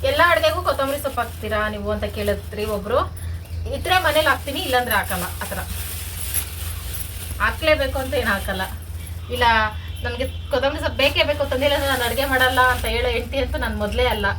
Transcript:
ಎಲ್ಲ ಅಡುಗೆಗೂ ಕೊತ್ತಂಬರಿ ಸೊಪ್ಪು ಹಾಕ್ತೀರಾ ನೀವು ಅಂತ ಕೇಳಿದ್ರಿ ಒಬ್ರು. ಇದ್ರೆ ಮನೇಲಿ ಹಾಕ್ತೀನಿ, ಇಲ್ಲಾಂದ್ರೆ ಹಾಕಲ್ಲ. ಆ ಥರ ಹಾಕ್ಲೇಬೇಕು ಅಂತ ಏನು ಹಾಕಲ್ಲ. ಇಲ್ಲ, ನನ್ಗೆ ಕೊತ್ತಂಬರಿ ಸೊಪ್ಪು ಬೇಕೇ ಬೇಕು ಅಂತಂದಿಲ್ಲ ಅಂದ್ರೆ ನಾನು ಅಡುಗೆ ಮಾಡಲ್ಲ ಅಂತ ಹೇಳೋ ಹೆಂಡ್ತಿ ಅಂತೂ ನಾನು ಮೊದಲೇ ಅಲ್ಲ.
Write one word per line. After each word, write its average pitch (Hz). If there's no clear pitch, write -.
ಎಲ್ಲ 285
ಅಡುಗೆಗೂ 320
ಕೊತ್ತಂಬರಿ 285
ಸೊಪ್ಪು 269
ಹಾಕ್ತೀರಾ 214
ನೀವು 208
ಅಂತ 208
ಕೇಳಿದ್ರಿ 208
ಒಬ್ರು. 214
ಇದ್ರೆ 359
ಮನೇಲಿ 302
ಹಾಕ್ತೀನಿ, 277
ಇಲ್ಲಾಂದ್ರೆ 247
ಹಾಕಲ್ಲ. 185
ಆ -
ಥರ 190
ಹಾಕ್ಲೇಬೇಕು 269
ಅಂತ 262
ಏನು 233
ಹಾಕಲ್ಲ. 190
ಇಲ್ಲ, 247
ನನ್ಗೆ 240
ಕೊತ್ತಂಬರಿ 277
ಸೊಪ್ಪು 320
ಬೇಕೇ 294
ಬೇಕು 294
ಅಂತಂದಿಲ್ಲ 277
ಅಂದ್ರೆ 277
ನಾನು 254
ಅಡುಗೆ 233
ಮಾಡಲ್ಲ 254
ಅಂತ 254
ಹೇಳೋ 240
ಹೆಂಡ್ತಿ 240
ಅಂತೂ 262
ನಾನು 214
ಮೊದಲೇ 208
ಅಲ್ಲ. 202